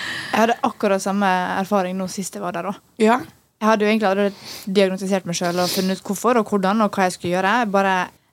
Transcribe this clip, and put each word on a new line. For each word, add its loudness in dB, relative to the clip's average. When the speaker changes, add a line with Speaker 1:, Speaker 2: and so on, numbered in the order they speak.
Speaker 1:
jeg 0
hadde 2
akkurat 0
samme 0
erfaring 0
nå -4
sist -8
jeg -8
var -6
der -6
også. -8
Speaker 2:
Ja. 4
Speaker 1:
Jeg 2
hadde 4
jo 4
egentlig 2
allerede 0
diagnostisert 2
meg -4
selv 0
og 2
funnet -2
ut -16
hvorfor 0
og -2
hvordan 2
og 2
hva 2
jeg 2
skulle -4
gjøre. 2
Jeg -2
bare, 2